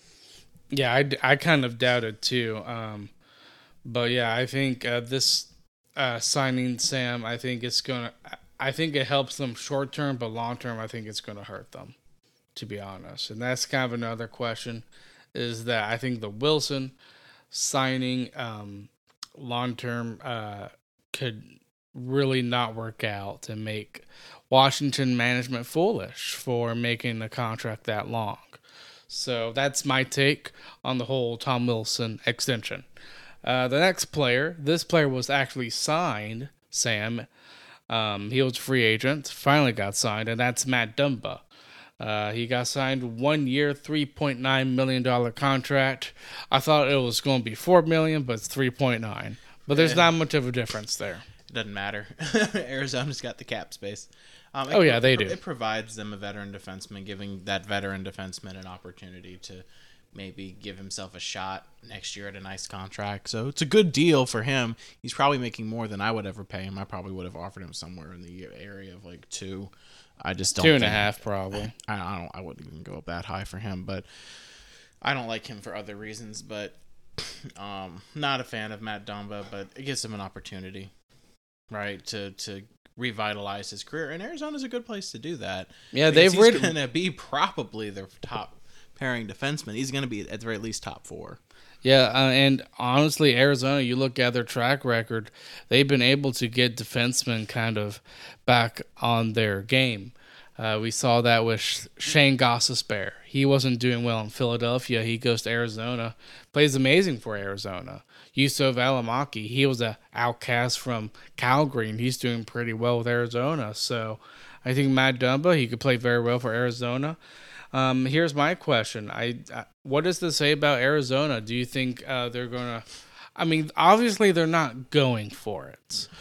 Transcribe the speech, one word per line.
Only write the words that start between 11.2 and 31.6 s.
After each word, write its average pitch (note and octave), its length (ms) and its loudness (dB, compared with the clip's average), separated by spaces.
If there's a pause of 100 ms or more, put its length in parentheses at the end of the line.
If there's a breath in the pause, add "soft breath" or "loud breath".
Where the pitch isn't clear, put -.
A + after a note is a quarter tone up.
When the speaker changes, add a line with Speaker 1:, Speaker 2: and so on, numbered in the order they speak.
Speaker 1:
gonna G2+ 220 -12
hurt G2 280 -14
them, F#2 240 -18 (600)
to - 100 -12
be G2+ 140 -10
honest. F#2+ 500 -12
And G#2+ 120 -10
that's B2+ 240 -2
kind C3 200 0
of A#2 80 -4
another A#2 340 -6
question, A#2 560 -6 (500 soft breath)
is A#2 320 -4
that A2+ 240 0
I A#2 80 -2
think B2 240 -4
the G#2+ 80 -6
Wilson C3+ 600 0 (580 soft breath)
signing, C3 840 0
um, G#2 540 -10 (480)
long B2 380 -4
term, A#2 480 -6
uh, G#2 460 -8 (440)
could - 460 -8 (340)
really C3 480 0
not A#2+ 340 0
work A2+ 280 -10
out G2+ 460 -6
and G#2+ 140 -8
make G#2+ 400 -8 (460 loud breath)
Washington C3 680 4
management B2 480 0
foolish E3 680 -2
for A#2+ 400 -2
making A#2 460 -2
a A2 80 -8
contract A2+ 560 -6
that G#2+ 220 -2
long. A2 300 -4 (680 loud breath)
So A#2 460 -4
that's C3+ 320 0
my C3 180 4
take C#3 480 2 (320 loud breath)
on B2+ 140 -2
the A#2+ 80 -2
whole A#2+ 320 0
Tom B2 280 0